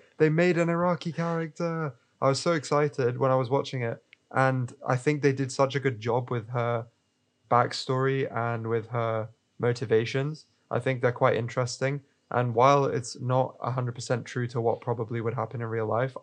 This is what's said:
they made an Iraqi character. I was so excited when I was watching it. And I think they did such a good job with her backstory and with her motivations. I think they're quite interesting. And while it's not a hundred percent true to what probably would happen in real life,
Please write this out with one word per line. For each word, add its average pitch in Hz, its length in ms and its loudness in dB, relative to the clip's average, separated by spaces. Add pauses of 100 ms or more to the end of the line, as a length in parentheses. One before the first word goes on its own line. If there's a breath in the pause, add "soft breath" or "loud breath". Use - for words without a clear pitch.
(180)
they 156 100 6
made 165 300 4
an 170 100 2
Iraqi 170 440 0
character. 165 840 -4 (260)
I 135 80 2
was 135 100 2
so 170 140 2
excited 143 640 0
when 131 120 2
I 131 60 4
was 131 120 0
watching 127 340 -2
it. 117 200 -6 (320)
And 127 380 2 (160)
I 131 80 2
think 147 240 0
they 139 140 4
did 131 180 -4
such 131 220 2
a 143 60 -2
good 127 200 -2
job 123 300 -2
with 117 180 -4
her 117 380 -2 (640)
backstory 131 840 2
and 117 320 -2
with 113 220 -2
her 113 400 -2 (300)
motivations. 120 880 0 (240)
I - 80 0
think 123 240 -2
they're 123 100 4
quite 123 240 2
interesting. 127 640 -2 (300)
And 123 240 0
while 139 320 6
it's - 340 -4
not 127 420 0
a 127 80 -4
hundred 123 240 -2
percent 120 300 -4
true 123 240 -4
to 120 140 -4
what 113 180 0
probably 117 400 -4
would 110 140 -2
happen 117 260 -4
in 117 60 -4
real 113 200 -2
life, 120 360 -2